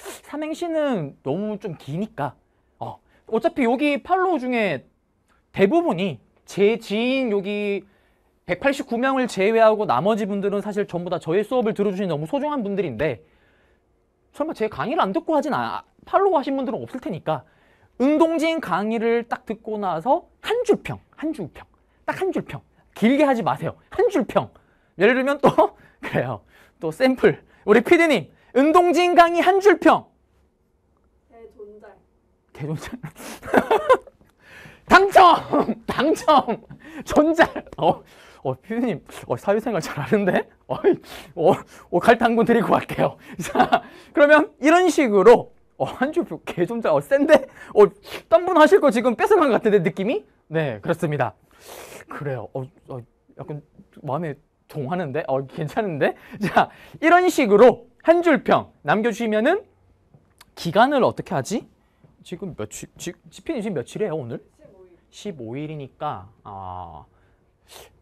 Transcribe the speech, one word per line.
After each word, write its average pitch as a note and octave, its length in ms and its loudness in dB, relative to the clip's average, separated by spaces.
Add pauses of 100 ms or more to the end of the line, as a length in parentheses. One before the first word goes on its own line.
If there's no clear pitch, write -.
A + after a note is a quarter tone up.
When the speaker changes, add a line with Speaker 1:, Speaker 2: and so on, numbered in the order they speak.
(240)
Speaker 1:
삼행시는 D4+ 1000 -6
너무 G3+ 360 -6
좀 F3 200 -12
기니까. D#3+ 560 -8 (440)
어, A#2 220 -14 (260)
어차피 C#4+ 380 -2
여기 C4+ 380 -2
팔로우 F#4 360 0
중에 A#3 480 -4 (680)
대부분이 G3 680 0 (240)
제 G3+ 340 0
지인 B3 520 -4
여기 G3+ 540 -4 (600)
백팔십구 C4+ 520 -4
명을 C4 300 -2
제외하고 A3 580 2
나머지 G3 400 0
분들은 G3+ 340 -4
사실 G3+ 260 -6
전부 F3 220 -8
다 F3 100 -4
저의 F3+ 260 -2
수업을 A3 300 -2
들어주신 G3 340 -4
너무 D3+ 180 -6
소중한 C#4+ 360 -4
분들인데 D#3 600 -6 (1080)
설마 D#4 220 -8
제 A3 140 -4
강의를 B3 320 -4
안 G3 120 0
듣고 E4 240 -2
하진 C#4 180 -2
않-, A2+ 280 -6 (220)
팔로우 F#4 320 2
하신 C4+ 200 -4
분들은 A#3+ 260 -6
없을 B3+ 180 -12
테니까 D#3 440 -6 (540)
운동진 D#4+ 600 0
강의를 A3+ 680 -2
딱 - 180 -10
듣고 G#3+ 320 -10
나서 G3+ 480 -2 (140)
한 A#4 240 -2
줄 C4+ 180 0
평, A2+ 160 -10 (180)
한 D#4 160 -6
줄 F#3 200 -10
평, - 140 -20 (380)
딱 - 160 -6
한 F#4+ 120 -4
줄 G#3+ 100 -4
평. - 180 -14 (340)
길게 C4+ 300 2
하지 C4 180 0
마세요. D3 340 -6 (140)
한 A#4+ 200 0
줄 D#4 160 -2
평. C3+ 240 -4 (480)
예를 G#3+ 160 4
들면 C4+ 240 -2
또 - 100 4 (400)
<laughs> - 120 -20
그래요. B2 420 -6 (380)
또 D#3+ 100 -6
샘플. A3 520 0 (220)
우리 G#3+ 180 4
피디님, D#4 460 2 (260)
운동진 F4 600 4
강의 E4+ 260 6
한 F#4 200 4
줄 F#4 180 4
평. - 280 4 (1200)
Speaker 2:
개존잘. G#3+ 600 -20 (600)
Speaker 1:
개존잘. - 480 -12
<laughs> - 1120 -4 (760)
당첨! F4+ 960 4
<laughs> - 40 -20
당첨! C#4 760 0 (420)
존잘! D#4+ 440 2 (300)
어, D#3+ 240 0 (400)
어, C3 120 -4
피디님, A3+ 500 -6 (240)
어, B2 80 -2
사회생활 G#3 440 -2
잘하는데? F#3+ 680 -2 (180)
어이, - 300 0 (400)
어, F3 160 4 (380)
어, F3 100 0
갈당군 A#3 440 2
데리고 A#3 280 2
갈게요. - 440 -2 (140)
<laughs> - 100 -12
자, - 420 0 (300)
그러면 D4 480 4
이런 E4+ 300 4
식으로, G#3+ 640 6 (240)
어, C3+ 60 -4
한 C4 280 -4
줄 E4 120 -2
평, D#3+ 200 -12
개존잘, G#3+ 480 -4
어, C#3+ 80 2
센데? D4 460 2 (280)
어, G#3 100 8 (440)
딴 E4+ 160 4
분 F4+ 140 6
하실 D#4 220 8
거 D4 100 4
지금 A3+ 260 0
뺏어간 F4+ 320 4
것 A3+ 60 2
같은데, G#3 240 2
느낌이? G3 460 -4 (240)
네, D3+ 320 -4
그렇습니다. D3 540 -4 (760)
그래요. B2+ 420 -10
어, C3 120 -8 (240)
어, C#3 100 -14 (400)
약간 D3 240 -12 (400)
마음에 D3+ 320 -6 (340)
동하는데? D3+ 580 -6
어, C#3 200 -4
괜찮은데? E3 680 -4 (260)
자, G3 260 0 (320)
이런 F4 280 4
식으로 A3+ 580 4 (160)
한 E4+ 200 4
줄 D4+ 220 2
평 C#3+ 280 0 (100)
남겨주시면은 A3 800 0 (920)
기간을 A#3+ 500 0
어떻게 C3 300 -4
하지? E3+ 320 -6 (580)
지금 F3+ 320 -14
며칠, - 320 -14 (100)
지-, - 140 -12 (180)
지피님 C#4 320 -10
지금 G3+ 140 -8
며칠이에요, D#3 380 -8
오늘? - 280 -10 (160)
Speaker 2:
십오 - 260 -20
일. - 140 -20 (120)
Speaker 1:
십오 C3 460 -14
일이니까, C#3+ 720 -12 (160)
아, F#2 600 -16 (960)